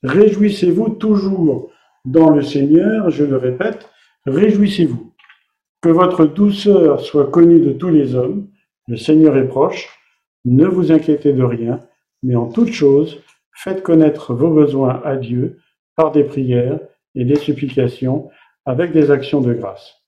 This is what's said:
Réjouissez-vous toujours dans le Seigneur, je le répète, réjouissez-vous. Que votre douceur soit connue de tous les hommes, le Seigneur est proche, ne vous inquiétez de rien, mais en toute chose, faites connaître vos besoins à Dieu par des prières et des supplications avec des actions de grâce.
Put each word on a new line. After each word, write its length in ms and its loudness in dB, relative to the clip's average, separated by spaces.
Réjouissez-vous 840 2
toujours 800 -2
dans 240 4
le 120 2
Seigneur, 680 0
je 160 -2
le 120 -2
répète, 520 -6
réjouissez-vous. 880 0
Que 80 0
votre 360 2
douceur 720 2
soit 300 -2
connue 300 6
de 120 0
tous 180 -6
les 260 0
hommes, 320 -4
le 100 -8
Seigneur 400 4
est 100 -2
proche, 420 -4
ne 200 4
vous 260 0
inquiétez 420 0
de 100 0
rien, 380 -4
mais 120 -2
en 120 -2
toute 240 -2
chose, 500 0
faites 300 -10
connaître 500 2
vos 160 0
besoins 540 0
à 120 -6
Dieu 420 -6
par 160 0
des 120 2
prières 560 -4
et 100 -4
des 100 0
supplications 920 -4
avec 260 -4
des 200 4
actions 300 -2
de 120 -2
grâce. 420 -12